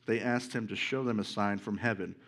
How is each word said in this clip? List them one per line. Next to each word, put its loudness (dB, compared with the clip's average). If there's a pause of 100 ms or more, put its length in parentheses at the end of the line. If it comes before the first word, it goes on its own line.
They 2
asked 0
him -2
to -6
show 0
them 2
a 0
sign 0
from -4
heaven. -2 (120)